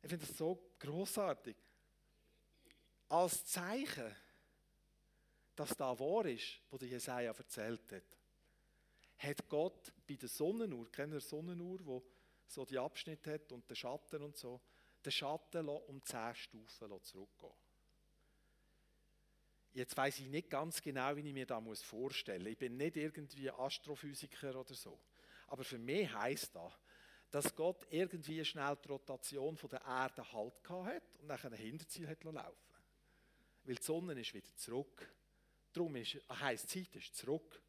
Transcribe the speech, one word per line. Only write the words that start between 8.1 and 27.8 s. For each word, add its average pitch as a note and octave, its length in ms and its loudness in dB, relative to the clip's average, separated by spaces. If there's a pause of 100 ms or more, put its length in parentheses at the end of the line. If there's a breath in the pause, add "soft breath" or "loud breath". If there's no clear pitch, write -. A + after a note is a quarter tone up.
hat - 280 -2
Gott D#3+ 460 2 (120)
bei C#3+ 100 -4
der B2+ 120 -6
Sonnenuhr, E3 640 2
kennt D3+ 220 -2
ihr D3 60 0
die - 60 -6
Sonnenuhr, F3 600 -4
wo B2+ 200 -4 (400 loud breath)
so C3+ 200 -6
die C3 120 0
Abschnitte D3+ 580 -2
hat D3+ 180 -6
und A#2+ 160 -12
den B2 80 -6
Schatten D3 440 -4
und D3 140 -8
so, B2 240 -8 (460 loud breath)
den C3+ 80 0
Schatten D#3 520 2
lassen D3 200 -2
um C3+ 180 -10
zehn A#2 320 -2
Stufen A2 540 -12
lassen F#2+ 140 -10
zurückgehen. - 500 -12 (2250 soft breath)
Jetzt B2+ 240 -4
weiss C#3 240 4
ich C3+ 100 -8
nicht D3+ 200 -2
ganz D#3 320 0
genau, C3+ 340 2
wie D3+ 120 -4
ich C#3+ 60 -4
mir C3 120 -2
das A2 380 -4
vorstellen A2 580 -2
muss. G#2 120 -2
Ich - 40 -6
bin B2 200 -2
nicht D#3+ 200 2
irgendwie D3 540 -2
Astrophysiker C#3 1080 -4
oder C3 140 -8
so. - 260 -10 (480 loud breath)
Aber C3+ 160 -4
für B2+ 140 -4
mich C#3+ 340 2
heisst A#2+ 440 0
das, F2 180 -8 (560 loud breath)
dass - 260 2
Gott F3+ 360 2